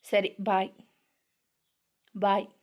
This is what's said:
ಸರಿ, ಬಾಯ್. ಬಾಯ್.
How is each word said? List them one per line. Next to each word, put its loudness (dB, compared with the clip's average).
ಸರಿ, 0
ಬಾಯ್. -2
ಬಾಯ್. 2